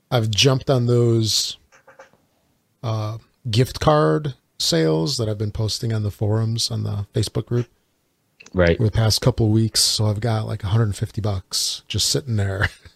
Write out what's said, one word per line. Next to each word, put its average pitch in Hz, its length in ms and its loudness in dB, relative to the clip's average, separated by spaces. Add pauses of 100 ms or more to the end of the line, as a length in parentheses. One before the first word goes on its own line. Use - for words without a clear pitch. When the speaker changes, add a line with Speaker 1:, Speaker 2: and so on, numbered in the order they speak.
(100)
Speaker 1:
I've 113 200 0
jumped 131 400 2
on 123 160 2
those, 117 720 2 (1200)
uh, 110 360 -4 (320)
gift 117 300 0
card 151 540 2 (240)
sales 160 580 0
that 110 120 -2
I've 104 100 -4
been 104 120 -2
posting 110 420 -4
on 107 120 -2
the 101 80 -2
forums 110 580 -2
on 107 140 -4
the 104 280 -4
Facebook - 340 -2
group 120 200 -2 (880)
Speaker 2:
Right. 87 220 4
Speaker 1:
for - 80 0
the 104 80 2
past 110 280 2
couple 117 260 2
of 107 60 4
weeks. 110 280 2
So - 260 0
I've 104 140 -2
got, 110 260 -2
like, 113 160 -8
a 95 60 -4
hundred 113 160 4
and 101 120 0
fifty - 240 -6
bucks - 680 -4
just - 200 -2
sitting 131 280 -2
there 98 320 0 (280)